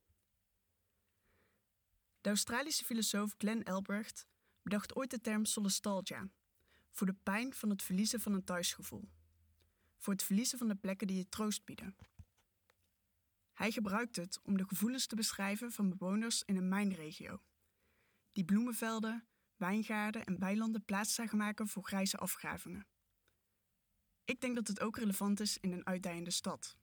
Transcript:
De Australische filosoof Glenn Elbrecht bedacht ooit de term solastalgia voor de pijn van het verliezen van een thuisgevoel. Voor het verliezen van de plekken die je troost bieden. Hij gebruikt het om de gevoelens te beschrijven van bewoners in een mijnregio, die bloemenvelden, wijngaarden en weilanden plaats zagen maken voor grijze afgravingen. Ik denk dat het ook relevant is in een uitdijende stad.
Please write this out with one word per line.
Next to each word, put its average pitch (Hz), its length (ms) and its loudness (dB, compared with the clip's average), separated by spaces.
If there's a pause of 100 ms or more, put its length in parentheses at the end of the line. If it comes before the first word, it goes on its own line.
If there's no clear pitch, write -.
(2250)
De - 80 0
Australische 233 560 2
filosoof 208 540 2
Glenn 220 240 2
Elbrecht 196 640 -4 (360)
bedacht 202 320 -2
ooit 262 160 0
de 247 100 -4
term 214 240 2
solastalgia 190 840 0 (640)
voor - 160 0
de 190 160 2
pijn 233 320 -2
van - 160 0
het 196 120 2
verliezen 214 380 2
van 208 120 0
een 190 120 2
thuisgevoel. - 640 -4 (880)
Voor - 140 -2
het 190 100 0
verliezen 240 360 2
van 240 100 2
de 208 60 2
plekken 190 320 0
die 190 100 4
je 185 120 2
troost 214 360 0
bieden. 190 320 -10 (1600)
Hij 208 200 0
gebruikt 220 440 0
het 180 260 -6
om 196 140 2
de 190 100 2
gevoelens 233 400 2
te 233 100 -4
beschrijven 208 560 -2
van 202 160 2
bewoners 196 540 0
in 196 140 2
een 185 120 2
mijnregio, 185 760 -2 (880)
die 196 120 0
bloemenvelden, 226 840 2 (300)
wijngaarden 214 680 0
en 180 140 -2
weilanden 208 460 0
plaats 202 300 0
zagen 214 240 0
maken 214 300 0
voor 185 160 -6
grijze 196 320 2
afgravingen. 175 680 -6 (1400)
Ik - 160 -2
denk 247 140 0
dat 233 140 -2
het 196 120 -4
ook 226 160 -2
relevant 202 440 2
is 208 180 0
in 190 140 -2
een 180 140 -8
uitdijende 175 440 -4
stad. - 520 -4